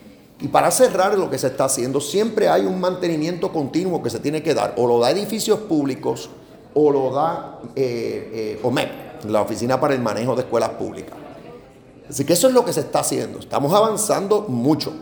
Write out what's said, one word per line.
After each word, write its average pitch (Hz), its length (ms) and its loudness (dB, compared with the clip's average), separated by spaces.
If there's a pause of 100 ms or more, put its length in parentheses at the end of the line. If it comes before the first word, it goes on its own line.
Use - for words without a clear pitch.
(400)
Y 151 100 -6
para 147 200 4
cerrar, 202 480 4
lo 170 140 0
que 131 80 -2
se 139 80 0
está 131 180 0
haciendo, 135 340 0
siempre 208 480 0
hay 170 160 4
un 185 160 -2
mantenimiento 180 720 -2
continuo 160 520 -2
que 117 80 -2
se 113 80 -4
tiene 151 240 -2
que 160 100 2
dar, 104 240 0
o 120 80 4
lo 120 140 4
da 117 100 4
Edificios 208 520 0
Públicos, 135 680 -2 (460)
o 147 160 6
lo 135 180 2
da, 160 500 -4 (160)
eh, 113 540 -4 (260)
eh, - 60 -10
omep, - 680 -4
la 107 140 4
Oficina 113 380 0
para 135 160 2
el 127 40 0
Manejo 113 360 0
de 127 60 0
Escuelas 117 300 0
Públicas. 98 460 -10 (880)
Así 127 160 -4
que 143 100 0
eso 262 140 4
es 262 60 4
lo 247 100 6
que 170 80 -4
se 147 100 0
está - 180 -2
haciendo. 120 400 -4
Estamos 139 340 -2
avanzando 202 720 2
mucho, 127 540 0